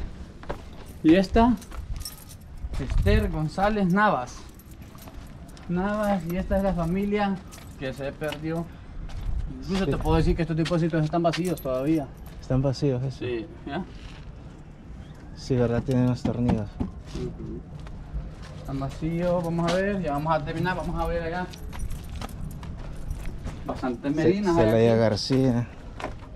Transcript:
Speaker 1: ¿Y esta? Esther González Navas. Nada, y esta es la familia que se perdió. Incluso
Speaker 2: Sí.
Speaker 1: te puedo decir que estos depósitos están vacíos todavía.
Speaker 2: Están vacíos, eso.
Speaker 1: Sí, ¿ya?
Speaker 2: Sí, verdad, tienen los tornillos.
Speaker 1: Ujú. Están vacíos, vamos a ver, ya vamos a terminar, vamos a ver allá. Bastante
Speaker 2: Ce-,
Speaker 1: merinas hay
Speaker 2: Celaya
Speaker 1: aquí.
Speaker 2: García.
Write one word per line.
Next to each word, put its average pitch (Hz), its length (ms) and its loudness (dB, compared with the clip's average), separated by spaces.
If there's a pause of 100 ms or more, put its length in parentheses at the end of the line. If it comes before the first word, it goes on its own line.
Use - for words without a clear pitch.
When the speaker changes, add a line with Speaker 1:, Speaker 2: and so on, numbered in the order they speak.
(1040)
Speaker 1:
¿Y 160 120 10
esta? 226 400 6 (1200)
Esther 196 520 6
González 185 560 2
Navas. 170 500 4 (1300)
Nada, 202 520 2 (100)
y 175 60 -2
esta 190 200 2
es 190 60 2
la 190 100 4
familia 196 600 2 (440)
que 135 140 -4
se 139 180 -6
perdió. 156 540 -4 (960)
Incluso 190 240 0
Speaker 2:
Sí. 143 60 2
Speaker 1:
te 131 60 2
puedo 156 200 4
decir 160 180 6
que 170 80 0
estos 160 140 -2
depósitos 165 460 2
están 165 200 2
vacíos 165 380 2
todavía. 135 460 0 (340)
Speaker 2:
Están 131 200 2
vacíos, 131 420 2
eso. 135 160 -4
Speaker 1:
Sí, - 260 -4 (200)
¿ya? 277 180 -4 (1500)
Speaker 2:
Sí, - 200 -2
verdad, 117 280 2
tienen 123 240 4
los 123 160 0
tornillos. 117 440 2 (120)
Speaker 1:
Ujú. - 800 -8 (1000)
Están 135 200 -6
vacíos, 170 640 0
vamos 170 280 2
a 175 40 4
ver, 196 260 2
ya 151 120 0
vamos 151 200 0
a 156 100 2
terminar, 170 320 0
vamos 160 240 -2
a 165 80 0
ver 170 160 0
allá. 175 240 -2 (2250)
Bastante 127 440 -4
Speaker 2:
Ce-, 147 60 0
Speaker 1:
merinas 175 420 4
hay 110 80 8
Speaker 2:
Celaya 113 280 8
Speaker 1:
aquí. 113 60 6
Speaker 2:
García. 120 680 4 (680)